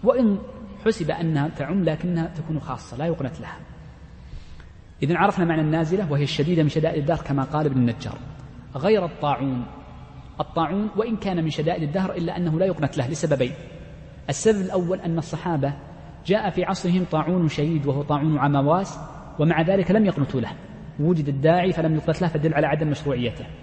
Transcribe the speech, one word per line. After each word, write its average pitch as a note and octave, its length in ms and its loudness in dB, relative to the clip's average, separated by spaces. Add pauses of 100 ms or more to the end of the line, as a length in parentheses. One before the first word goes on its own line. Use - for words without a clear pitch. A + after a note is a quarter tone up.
وإن A3+ 340 4 (480)
حسب F3 260 0
أنها D#3+ 380 0
تعم E3 340 -2
لكنها E3 520 0
تكون D3+ 240 -4
خاصة B2+ 380 -10
لا D3 80 -2
يقنت D#3 360 -4
لها. - 140 -12 (1500)
إذن D#3 120 2
عرفنا F#3 300 4
معنى D#3+ 160 2
النازلة، D#3+ 500 2
وهي C#3+ 120 2
الشديدة D#3 400 2
من D3 60 4
شدائد D#3+ 280 0
الدهر D#3 200 0
كما C#3 260 -2
قال D3+ 220 -2
ابن C3+ 120 2
النجار، A2+ 400 0 (580)
غير F#3 300 4
الطاعون. C3 600 -2 (760)
الطاعون F#3+ 560 0
وإن A3 200 0
كان F#3 280 0
من D#3+ 60 2
شدائد D#3 340 0
الدهر F#3 280 0
إلا E3+ 260 -4
أنه E3 220 0
لا F#3 60 4
يقنت E3 320 0
له A#2+ 100 0
لسببين: C#3+ 440 0 (760)
السبب G#3 320 4
الأول F#3 380 0
أن E3 180 -2
الصحابة D3+ 560 -2 (520)
جاء G#3 240 2
في F3+ 140 0
عصرهم F3+ 480 2
طاعون D#3+ 380 2
شديد D3 360 0
وهو C#3+ 160 0
طاعون D3 360 2
عمواس، C#3+ 600 2 (400)
ومع D#3 220 4
ذلك F3+ 300 4
لم G#3+ 140 6
يقنتوا C#3 360 0
له، A#2 100 -4 (480)
وجد D#3 280 2
الداعي D#3+ 440 4
فلم D#3+ 240 2
يقنت D#3 260 0
له، F3+ 60 2
فدل D#3 260 2
على D#3 140 4
عدم D3+ 200 2
مشروعيته. B2 580 -2 (180)